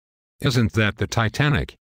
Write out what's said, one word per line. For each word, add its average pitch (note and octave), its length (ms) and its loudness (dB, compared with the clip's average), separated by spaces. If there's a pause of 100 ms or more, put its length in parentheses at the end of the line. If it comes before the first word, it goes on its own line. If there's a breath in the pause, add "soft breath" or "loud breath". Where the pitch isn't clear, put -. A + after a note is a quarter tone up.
(400)
Isn't A#2+ 320 0
that G#2 240 0
the G2+ 100 -4
Titanic? A#2 760 -2